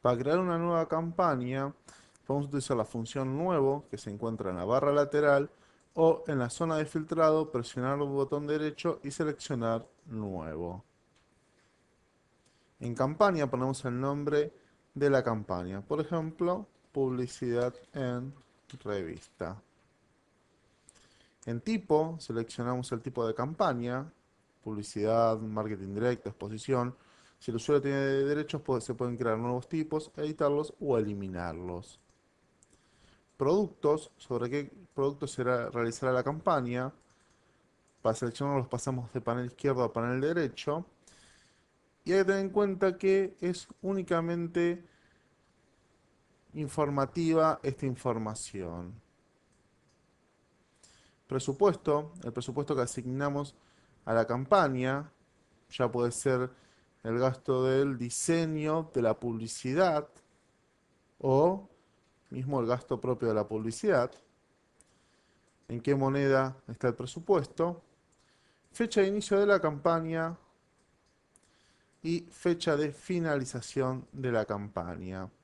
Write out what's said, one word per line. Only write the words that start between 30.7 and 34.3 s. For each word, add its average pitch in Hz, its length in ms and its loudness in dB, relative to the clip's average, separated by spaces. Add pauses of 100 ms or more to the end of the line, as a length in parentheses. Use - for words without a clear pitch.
o 139 160 2
eliminarlos. 90 1040 -4 (1400)
Productos, 156 800 0
sobre 120 320 -4